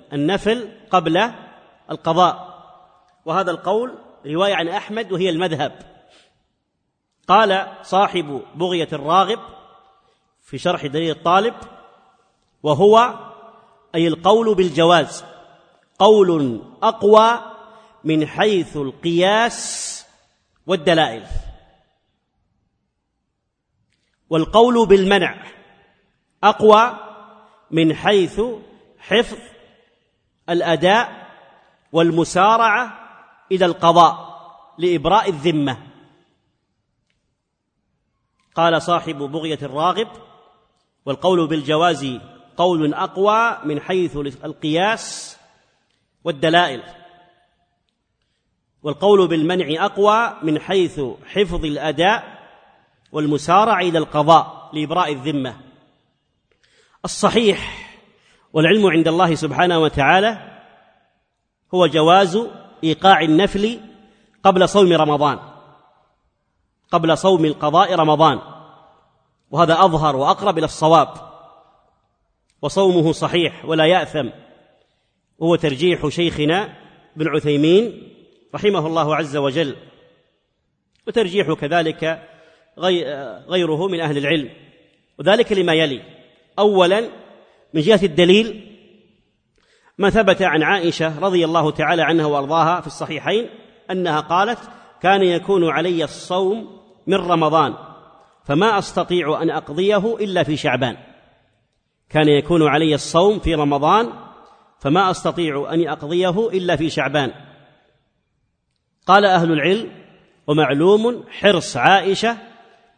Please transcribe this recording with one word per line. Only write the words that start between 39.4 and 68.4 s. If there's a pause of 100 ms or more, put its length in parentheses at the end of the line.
الراغب: (1000)
"والقول
بالجواز (380)
قول
أقوى
من
حيث
القياس (840)
والدلائل، (2000)
والقول
بالمنع
أقوى (100)
من
حيث (240)
حفظ
الأداء (720)
والمسارعة
إلى
القضاء
لإبراء
الذمة". (1500)
الصحيح (640)
والعلم
عند
الله
سبحانه
وتعالى (1120)
هو
جواز (440)
إيقاع
النفل (640)
قبل
صوم
رمضان، (1500)
قبل
صوم
القضاء
رمضان، (1120)